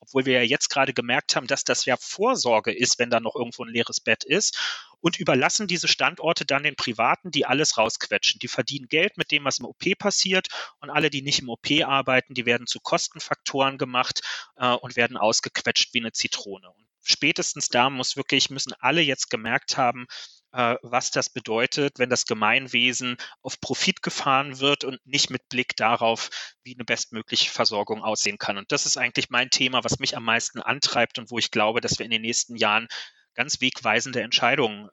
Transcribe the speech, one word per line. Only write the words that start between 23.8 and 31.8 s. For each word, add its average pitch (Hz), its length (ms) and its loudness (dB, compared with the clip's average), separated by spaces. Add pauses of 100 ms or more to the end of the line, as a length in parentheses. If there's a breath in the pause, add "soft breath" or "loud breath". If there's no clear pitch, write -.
gefahren 135 560 0
wird 139 240 0
und 131 240 -6
nicht 135 240 0
mit - 180 -8
Blick - 280 -4
darauf, 113 880 0
wie 127 100 -16
eine 123 100 -12
bestmögliche - 680 -2
Versorgung 107 500 0
aussehen 104 360 -2
kann. 101 200 -4
Und 98 140 -6
das 143 120 0
ist 151 120 0
eigentlich 123 340 -2
mein 127 200 0
Thema, 127 340 2
was - 160 -2
mich 135 160 -4
am 120 80 -8
meisten 113 360 0
antreibt - 600 0
und 113 100 -14
wo 120 80 -4
ich - 140 -2
glaube, 110 280 2